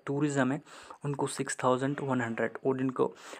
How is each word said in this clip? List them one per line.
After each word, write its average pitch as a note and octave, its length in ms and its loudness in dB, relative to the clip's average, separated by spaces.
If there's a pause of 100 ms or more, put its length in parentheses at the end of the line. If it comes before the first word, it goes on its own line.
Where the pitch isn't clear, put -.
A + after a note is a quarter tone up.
टूरिज्म C#3 460 2
है C#3+ 100 -2 (440)
उनको C#3+ 220 0
सिक्स - 360 -4
थाउजेंड C3+ 360 4
वन C3 220 0
हंड्रेड, A#2 300 0 (140)
और C3 120 2
जिनको C3 380 0 (240)